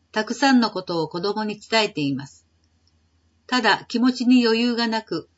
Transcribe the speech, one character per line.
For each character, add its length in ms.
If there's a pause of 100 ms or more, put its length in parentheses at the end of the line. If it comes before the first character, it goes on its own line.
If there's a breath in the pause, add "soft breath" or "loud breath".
(120)
た 120
く 80
さ 200
ん 80
の 100
こ 140
と 180
を 60
子 120
供 240
に 160
伝 220
え 80
て 100
い 140
ま 120
す。 200 (1000)
た 140
だ、 280
気 100
持 140
ち 140
に 200
余 120
裕 180
が 100
な 160
く、 360